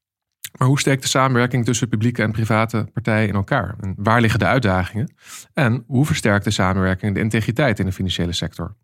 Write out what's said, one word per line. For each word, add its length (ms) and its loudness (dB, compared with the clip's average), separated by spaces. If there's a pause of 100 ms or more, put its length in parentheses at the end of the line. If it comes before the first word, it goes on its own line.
(580)
Maar 100 4
hoe 120 2
steekt 220 2
de 60 -4
samenwerking 560 2
tussen 240 -2
publieke 340 0
en 100 0
private 600 0
partijen 360 0
in 60 -2
elkaar? 460 -2
En 160 -6
waar 240 2
liggen 180 2
de 60 2
uitdagingen? 680 0 (380)
En 340 0
hoe 200 0
versterkt 380 0
de 60 0
samenwerking 640 0
de 60 -2
integriteit 580 0
in 80 -2
de 60 -2
financiële 400 -4
sector? 520 -8